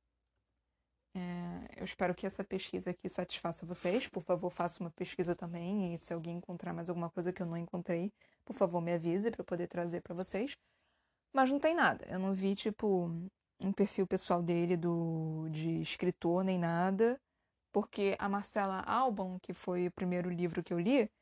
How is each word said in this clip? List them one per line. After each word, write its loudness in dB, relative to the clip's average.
É, -6
eu -4
espero 0
que -6
essa -4
pesquisa -4
aqui -8
satisfaça -6
vocês. 0
Por -6
favor, 0
faça -2
uma -4
pesquisa -2
também. -2
E -4
se -8
alguém -4
encontrar -6
mais -4
alguma -2
coisa -2
que -6
eu -2
não -2
encontrei, -2
por -8
favor, 4
me 0
avise 2
pra -4
eu -12
poder -2
trazer -4
pra -10
vocês. -4
Mas 6
não 2
tem 4
nada. 4
Eu -2
não 2
vi, 2
tipo, 2
um 0
perfil 2
pessoal 2
dele 4
do, 0
de 0
escritor, 2
nem 2
nada. 4
Porque 2
a 0
Marcela 0
Alban, 0
que -8
foi 0
o -4
primeiro 0
livro 0
que -4
eu 2
li, 4